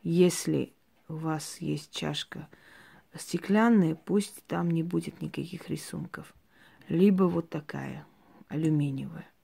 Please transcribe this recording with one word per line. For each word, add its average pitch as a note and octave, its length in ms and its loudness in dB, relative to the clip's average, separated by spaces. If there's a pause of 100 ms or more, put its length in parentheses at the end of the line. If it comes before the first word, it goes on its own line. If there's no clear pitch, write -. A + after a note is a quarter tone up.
Если E3+ 680 2 (340)
у D#3+ 80 -10
вас D#3+ 440 -6
есть D3+ 320 -6
чашка D3+ 560 -8 (680)
стеклянная, G3+ 800 4
пусть - 500 -2
там E3+ 260 -2
не E3 120 2
будет E3+ 380 -4
никаких E3 480 -10
рисунков. - 640 -10 (540)
Либо F#3+ 360 6
вот E3+ 260 0
такая, C#3+ 560 -10 (420)
алюминиевая. D3 800 -2 (160)